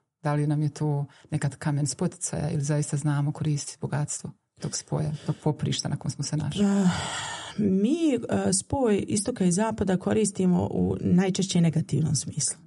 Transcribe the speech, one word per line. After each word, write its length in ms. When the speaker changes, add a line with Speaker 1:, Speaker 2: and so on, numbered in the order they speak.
Speaker 1:
Da 120
li 140
nam 140
je 80
to 360
nekad 240
kamen 320
spoticaja 640
ili 140
zaista 340
znamo 340
koristiti 500
bogatstvo 500
tog 140
spoja, 360
tog 120
poprišta 520
na 60
kom 160
smo 120
se 140
našli? 280
Speaker 2:
Eh, 240
mi, 560
eh, 380
spoj 540
istoka 380
i 60
zapada 460
koristimo 640
u 380
najčešće 600
negativnom 540
smislu. 520